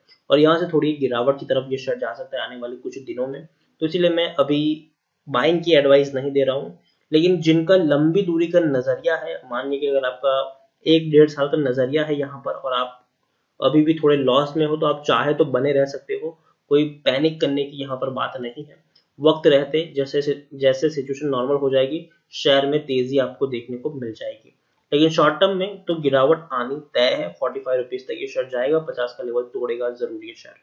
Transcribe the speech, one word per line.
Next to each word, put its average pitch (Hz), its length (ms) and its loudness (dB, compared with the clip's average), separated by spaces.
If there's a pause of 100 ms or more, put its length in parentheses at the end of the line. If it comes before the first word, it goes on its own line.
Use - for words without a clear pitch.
(320)
और 143 80 4
यहाँ 160 200 6
से 175 100 -2
थोड़ी 151 260 0
गिरावट 131 460 -2
की 139 60 -12
तरफ 131 260 -2
ये 131 60 -4
share 127 200 -6
जा 117 160 -6
सकता 131 220 -12
है 117 80 -6
आने 123 140 -14
वाले 123 200 -12
कुछ 127 220 -12
दिनों 123 260 -8
में। 147 200 -12 (340)
तो 160 60 0
इसीलिए 175 240 0
मैं 165 240 -2
अभी 147 260 2 (680)
buying 147 340 2
की 165 120 2
advice 139 400 6
नहीं 135 180 -4
दे 139 120 4
रहा 131 120 0
हूँ। 151 220 -10 (340)
लेकिन 165 280 4
जिनका 165 360 4
लंबी 160 460 2
दूरी 170 260 0
का 175 120 2
नजरिया 139 560 0
है, 160 180 -10 (100)
मान 127 200 -8
लीजिए 139 160 -6
कि 147 80 -2
अगर 135 180 0
आपका 135 260 -2 (540)
एक 160 240 2
डेढ़ 151 180 8
साल 143 200 -4
का 156 100 0
नजरिया 131 460 0
है 151 140 -2
यहाँ 135 260 -8
पर 135 80 -6
और 131 220 -8
आप 123 280 -6 (580)
अभी 143 220 4
भी 156 120 2
थोड़े 147 240 4
loss 139 380 2
में 156 100 2
हो, 151 100 -2
तो 156 100 -2
आप 147 200 -2
चाहे 139 280 2
तो 156 120 2
बने 139 260 0
रह 139 140 2
सकते 135 280 -10
हो, 156 240 -8 (320)
कोई 147 140 4 (200)
panic 151 360 0
करने 139 240 0
की 143 120 -10
यहाँ 135 200 -8
पर 135 160 -6
बात 123 260 -6
नहीं 123 260 -10
है। - 200 -20 (340)
वक्त 151 280 2
रहते 143 380 4 (120)
जैसे 139 260 -2
से, 143 320 -4
जैसे 135 360 2
situation 139 380 -6
normal 131 280 0
हो 139 140 0
जाएगी, 135 380 0 (260)
शेयर 139 320 2
में 143 160 0
तेजी 131 380 0
आपको 127 280 -2
देखने 123 280 -8
को 139 160 -8
मिल 120 200 -10
जाएगी। 110 420 -14 (380)
लेकिन 156 180 4
short 156 300 2
term 196 180 2
में 196 260 -6
तो 170 160 -4
गिरावट 139 540 2
आनी 127 260 -6 (140)
तय 123 200 2
है, 160 160 -6
फ़ोर्टी 131 300 -6
फ़ाइव 131 200 -2
रुपीज 123 280 -8
तक - 60 -8
ये 131 140 -8
शेयर 127 200 -6
जाएगा, 131 320 0
पचास 123 380 -6
का 127 60 -10
level 120 200 -2
तोड़ेगा 120 480 -6
जरूर 110 320 -8
ये 113 100 -16
share। 117 280 -20